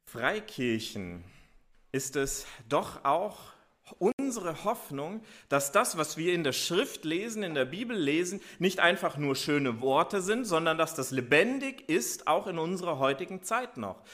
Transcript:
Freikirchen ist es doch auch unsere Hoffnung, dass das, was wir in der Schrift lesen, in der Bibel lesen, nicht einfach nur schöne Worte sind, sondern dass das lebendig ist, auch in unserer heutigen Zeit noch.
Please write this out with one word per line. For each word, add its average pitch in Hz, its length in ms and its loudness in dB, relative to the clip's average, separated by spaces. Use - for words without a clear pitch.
Freikirchen 113 1200 -4
ist 135 240 -4
es 135 300 -2
doch 156 360 -2
auch 170 480 0
unsere 208 680 -2
Hoffnung, 196 600 -4
dass 139 240 2
das, 214 240 4
was 151 200 -2
wir 175 180 2
in 170 100 2
der 131 80 2
Schrift - 520 0
lesen, 208 380 -2
in 170 120 -4
der 135 100 4
Bibel 220 320 -6
lesen, 175 440 0
nicht 185 220 2
einfach 175 360 4
nur 143 180 2
schöne 135 460 0
Worte 160 420 2
sind, 220 220 0
sondern 165 340 2
dass 160 160 2
das 131 160 -4
lebendig 208 800 2
ist, - 380 0
auch 165 200 2
in 170 120 -4
unserer 170 400 -2
heutigen 139 440 0
Zeit 240 360 -4
noch. 101 240 -6